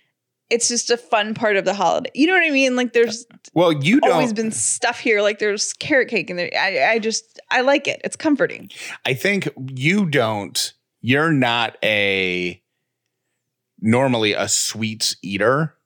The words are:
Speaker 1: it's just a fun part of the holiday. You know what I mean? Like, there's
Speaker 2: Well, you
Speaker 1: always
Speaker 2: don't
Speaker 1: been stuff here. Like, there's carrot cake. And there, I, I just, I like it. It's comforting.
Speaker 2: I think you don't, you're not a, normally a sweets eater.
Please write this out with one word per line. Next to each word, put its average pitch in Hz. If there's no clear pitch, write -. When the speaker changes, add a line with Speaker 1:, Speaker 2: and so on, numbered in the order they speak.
Speaker 1:
it's 233
just 233
a 240
fun 220
part 214
of 185
the 185
holiday. 165
You 285
know 370
what 359
I 311
mean? 269
Like, 247
there's 233
Speaker 2:
Well, 170
you 160
Speaker 1:
always 320
Speaker 2:
don't 214
Speaker 1:
been 220
stuff -
here. 214
Like, 208
there's 214
carrot -
cake. 196
And 180
there, 175
I, 175
I 226
just, 214
I 247
like 277
it. -
It's -
comforting. 196
Speaker 2:
I 127
think 185
you 175
don't, 110
you're 143
not 120
a, 95
normally 113
a 101
sweets -
eater. 113